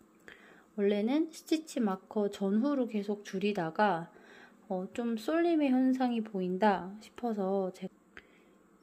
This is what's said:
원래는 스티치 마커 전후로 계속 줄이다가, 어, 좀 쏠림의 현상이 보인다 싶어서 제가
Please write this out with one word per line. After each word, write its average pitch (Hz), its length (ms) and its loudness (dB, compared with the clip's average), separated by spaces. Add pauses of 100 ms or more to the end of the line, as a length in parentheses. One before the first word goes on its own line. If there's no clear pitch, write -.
(760)
원래는 214 560 2
스티치 - 480 -4
마커 202 480 0
전후로 226 600 0
계속 208 360 -4
줄이다가, 185 880 0 (560)
어, 185 240 -4
좀 233 240 -4
쏠림의 311 540 2
현상이 254 500 2
보인다 185 800 0
싶어서 196 720 -2
제가 - 180 -10 (920)